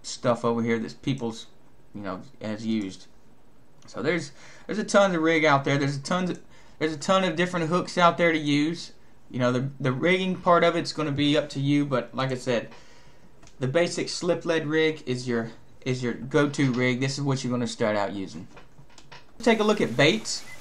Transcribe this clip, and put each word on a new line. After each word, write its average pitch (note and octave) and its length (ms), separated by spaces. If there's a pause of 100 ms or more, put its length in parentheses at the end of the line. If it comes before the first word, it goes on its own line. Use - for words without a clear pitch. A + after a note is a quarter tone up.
stuff - 420
over A#2 180
here A#2 160
that - 220
people's, A#2 460 (460)
you G#2 60
know, F#2+ 220 (200)
has G#2+ 240
used. G#2 420 (800)
So - 140
there's, D#3+ 300 (340)
there's G3+ 140
a G#3 60
ton G3 280
of E3 80
rig D#3+ 220
out C#3 220
there. C#3 120
There's C#3 200
a - 40
ton F3+ 300
of, - 80 (380)
there's D#3+ 160
a D3 40
ton F#3+ 280
of E3 100
different F3 320
hooks F3 300
out E3+ 200
there E3+ 140
to D#3+ 60
use. D3+ 560 (360)
You B2 100
know, B2 120
the, C3 180 (120)
the C3 100
rigging F3+ 460
part E3+ 260
of E3+ 140
it's D3+ 160
gonna D3+ 180
be D3 260
up D3 120
to C#3+ 100
you, C#3+ 240
but B2+ 320
like C3 160
I B2+ 40
said, A#2+ 340 (880)
the C3 80
basic E3+ 400
slip E3 380
lead E3 200
rig D#3 400
is B2+ 220
your, A#2 240 (300)
is B2+ 200
your A#2+ 120
go-to C#3+ 580
rig. B2 300
This C3+ 160
is C#3+ 40
what C3+ 220
you're B2 80
gonna B2 160
start G#2+ 300
out G2 160
using. G2 340 (960)
Take A3 160
a G#3+ 60
look G#3 160
at A#2 160
baits. F3 480 (160)